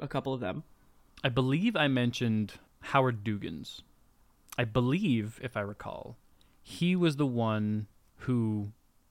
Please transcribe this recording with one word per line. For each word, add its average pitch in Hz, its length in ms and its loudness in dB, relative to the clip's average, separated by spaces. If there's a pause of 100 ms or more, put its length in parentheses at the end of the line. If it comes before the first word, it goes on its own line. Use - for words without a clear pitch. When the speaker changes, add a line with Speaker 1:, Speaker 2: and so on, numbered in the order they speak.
Speaker 1:
a 147 80 -6
couple 135 260 -2
of 127 60 -4
them? 117 240 -4 (600)
Speaker 2:
I 139 40 0
believe 139 480 2
I 151 120 4
mentioned 120 640 2 (260)
Howard 123 440 0
Dugans. 87 580 -6 (760)
I 123 60 0
believe, 123 760 2
if 135 140 -8
I 107 40 0
recall, - 580 -10 (440)
he 180 340 0
was 165 200 4
the 143 100 4
one 107 600 0 (360)
who 110 500 0 (380)